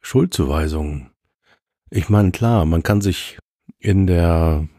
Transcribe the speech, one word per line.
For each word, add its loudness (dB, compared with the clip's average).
Schuldzuweisungen. -2
Ich -4
meine, 4
klar, 0
man 0
kann 0
sich -6
in 2
der 2